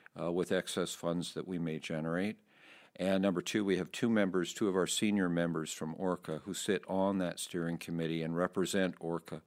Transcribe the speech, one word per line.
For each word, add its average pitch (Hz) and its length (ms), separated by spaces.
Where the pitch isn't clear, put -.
uh, 82 120
with 87 180
excess 92 420
funds 85 420
that 80 120
we 92 120
may 80 200
generate. 82 580
And 95 260
number 92 180
two, 107 240
we 95 140
have 87 140
two 120 180
members, 95 420
two 107 160
of 92 80
our 90 100
senior 101 420
members 85 440
from 78 240
ORCA 85 480
who 98 80
sit 92 340
on 95 320
that 87 200
steering 85 400
committee 82 440
and 82 140
represent 90 640
ORCA 82 460